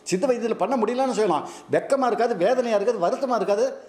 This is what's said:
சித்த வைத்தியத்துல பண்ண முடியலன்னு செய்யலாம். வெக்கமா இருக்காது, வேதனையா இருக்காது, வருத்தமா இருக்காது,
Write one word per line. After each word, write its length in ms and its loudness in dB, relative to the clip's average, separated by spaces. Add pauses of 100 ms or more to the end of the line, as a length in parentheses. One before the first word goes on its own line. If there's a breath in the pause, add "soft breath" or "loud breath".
சித்த 240 -2
வைத்தியத்துல 280 0
பண்ண 220 -2
முடியலன்னு 340 0
செய்யலாம். 380 0 (240 loud breath)
வெக்கமா 340 2
இருக்காது, 280 0
வேதனையா 460 2
இருக்காது, 180 0
வருத்தமா 380 0
இருக்காது, 360 0 (160 loud breath)